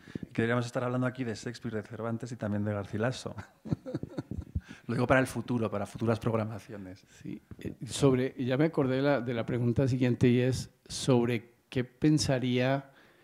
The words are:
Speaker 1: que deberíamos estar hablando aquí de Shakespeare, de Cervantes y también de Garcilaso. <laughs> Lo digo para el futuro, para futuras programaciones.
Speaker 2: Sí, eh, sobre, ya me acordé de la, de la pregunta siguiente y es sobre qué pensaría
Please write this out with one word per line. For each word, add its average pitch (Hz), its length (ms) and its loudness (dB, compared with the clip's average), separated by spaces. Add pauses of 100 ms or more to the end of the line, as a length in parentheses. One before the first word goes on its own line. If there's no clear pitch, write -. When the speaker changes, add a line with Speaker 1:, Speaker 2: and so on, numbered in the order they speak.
(320)
Speaker 1:
que 113 120 -2
deberíamos 120 240 0
estar 127 160 -4
hablando 127 240 -2
aquí 123 160 -6
de 113 100 -4
Shakespeare, 117 400 -8
de 107 80 -4
Cervantes 113 500 -8
y 120 40 -8
también 104 280 -2
de 104 100 -2
Garcilaso. 104 600 -4 (300)
<laughs> - 400 -6 (840)
Lo 117 60 -2
digo 120 140 2
para 135 120 8
el 131 80 4
futuro, 113 420 -2
para 101 160 -4
futuras 113 340 0
programaciones. 107 840 -4 (160)
Speaker 2:
Sí, - 200 -12 (180)
eh, - 160 -10 (120)
sobre, 131 500 2
ya 127 200 0
me 151 80 4
acordé 135 320 0
de 135 40 0
la, 139 200 2
de 123 120 -4
la 113 120 -2
pregunta 120 420 0
siguiente 127 400 2
y 123 120 6
es 127 300 0 (180)
sobre 120 680 0 (160)
qué 127 140 -2
pensaría 135 1080 2 (320)